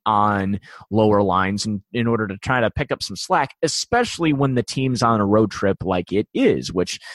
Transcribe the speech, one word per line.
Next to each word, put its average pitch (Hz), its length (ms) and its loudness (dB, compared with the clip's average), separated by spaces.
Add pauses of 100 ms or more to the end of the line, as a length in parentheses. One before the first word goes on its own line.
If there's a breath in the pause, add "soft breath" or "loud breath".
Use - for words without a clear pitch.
on 104 540 2 (300 loud breath)
lower 104 320 4
lines 95 440 0
in, 107 180 -4 (100)
in 117 140 -2
order 110 200 0
to 95 100 -8
try 127 220 0
to 110 120 2
pick 143 200 -4
up - 120 -6
some - 120 -10
slack, 165 460 -2
especially 165 720 0
when 135 220 0
the 120 80 0
team's 131 400 -2
on 113 180 2
a 101 40 2
road 107 260 4
trip 98 320 0
like 92 280 -4
it 101 220 0
is, 80 400 0
which, 90 260 -2 (160 loud breath)